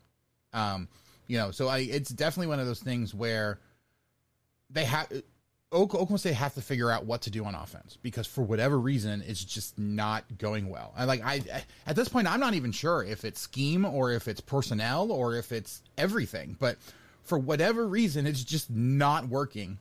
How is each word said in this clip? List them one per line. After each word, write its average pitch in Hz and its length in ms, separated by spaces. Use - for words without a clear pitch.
Um, 101 340
you 120 100
know, 101 140
so 131 160
I, 131 120
it's 131 300
definitely 156 380
one 147 120
of 127 60
those 120 140
things 120 340
where 107 460
they 151 140
ha-, 151 200
Oka-, 190 260
Oklahoma 185 200
State 170 160
has 135 220
to 131 60
figure 120 280
out 113 160
what 117 180
to - 60
do 107 160
on 101 80
offense 85 480
because 117 240
for - 180
whatever 117 360
reason, 107 480
it's 95 160
just - 340
not 107 460
going 104 300
well. 64 260
I, 127 100
like, 131 180
I, 139 180
I, 131 100
at 156 100
this 233 140
point, 226 180
I'm 190 120
not 247 160
even 123 160
sure 151 320
if 101 200
it's 110 160
scheme 156 460
or 135 260
if 117 160
it's 107 140
personnel 135 720
or 123 240
if 117 160
it's 113 320
everything, 143 600
but 123 180
for - 160
whatever 160 500
reason, 185 380
it's 143 180
just 151 280
not 139 560
working. 107 540